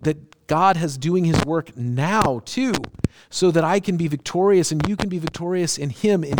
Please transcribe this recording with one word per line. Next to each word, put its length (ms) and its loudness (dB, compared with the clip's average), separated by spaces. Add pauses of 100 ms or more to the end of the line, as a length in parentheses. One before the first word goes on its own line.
that 440 -6
God 300 4
has 220 -4
doing 260 0
his 200 2
work 320 -4
now, 680 0
too, 280 -2 (580)
so 200 2
that 140 2
I 160 2
can 160 -2
be 120 0
victorious 640 2
and 160 0
you 80 -2
can 120 -4
be 100 -4
victorious 600 -4
in 120 -4
him 320 2
in 180 -2